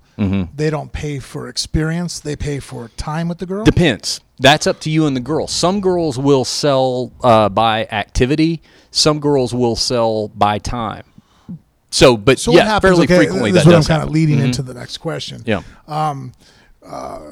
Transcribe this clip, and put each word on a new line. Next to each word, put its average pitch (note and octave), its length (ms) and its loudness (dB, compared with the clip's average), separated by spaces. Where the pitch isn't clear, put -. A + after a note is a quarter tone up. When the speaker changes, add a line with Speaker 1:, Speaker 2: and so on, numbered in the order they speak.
Speaker 1:
Mm-hmm. F#2+ 380 -4
Speaker 2:
they D3+ 140 -2
don't C#3 220 -8
pay D3 260 -8
for B2+ 280 -12
experience. E3 720 -6
They D3 160 -8
pay C#3+ 220 -6
for A#2+ 380 -14
time E3 320 -6
with E3+ 80 -6
the F#3+ 80 -12
girl? F#3+ 220 -6
Speaker 1:
Depends. D3 560 0
That's C#3 280 4
up F#3+ 140 -2
to D#3 100 -6
you D#3 160 2
and C#3 80 0
the C3 60 -4
girl. B2 260 -4
Some F#3+ 360 -2
girls E3+ 360 0
will C#3 280 4
sell, C3 640 0
uh, A2 280 6
by A2 400 0
activity. D3+ 720 0
Some D3+ 300 0
girls C#3 320 0
will A#2+ 240 0
sell A2+ 520 -2
by G#2 300 0
time. G#2+ 460 -8
So, C3 260 6
but A2+ 220 2
Speaker 2:
So - 140 -2
what F3 60 8
Speaker 1:
yeah, E3 60 6
Speaker 2:
happens, G3 280 2
Speaker 1:
fairly E3+ 120 4
Speaker 2:
okay, F3 120 4
Speaker 1:
frequently F#3 360 2
Speaker 2:
this E3+ 120 4
Speaker 1:
that D#3 40 8
Speaker 2:
is F3 40 10
what - 20 8
I'm E3+ 60 8
Speaker 1:
does D3+ 80 0
Speaker 2:
kinda D#3+ 120 0
Speaker 1:
happen. C#3 140 -6
Speaker 2:
leading D#3 220 2
Speaker 1:
Mm-hmm. C#3+ 100 0
Speaker 2:
into B2 160 -2
the B2+ 100 -12
next - 260 -16
question. C#3 460 -10
Speaker 1:
Yeah. G#2+ 160 -2
Speaker 2:
Um, D3 460 -6
uh, - 380 -14